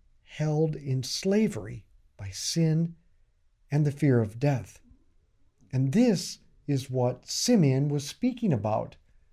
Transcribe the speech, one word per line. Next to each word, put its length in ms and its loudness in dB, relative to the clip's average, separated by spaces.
held 520 -2
in 280 -4
slavery 840 -2
by 140 -10
sin 640 -2
and 140 2
the 60 0
fear 300 4
of 180 -4
death. 420 -4
And 220 0
this 460 2
is 240 -2
what 360 -2
Simeon 600 2
was 180 -4
speaking 460 -2
about 460 -2